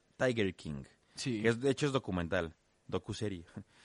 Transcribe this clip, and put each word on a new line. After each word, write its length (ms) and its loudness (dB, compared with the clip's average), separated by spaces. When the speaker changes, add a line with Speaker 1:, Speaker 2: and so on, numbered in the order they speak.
Speaker 1:
Tiger 380 2
King, 280 -8
Speaker 2:
Sí. 300 -2
Speaker 1:
que 60 6
es, 120 2
de 80 4
hecho 160 2
es 60 2
documental, 640 0
docuserie. 580 -6
<laughs> 200 -16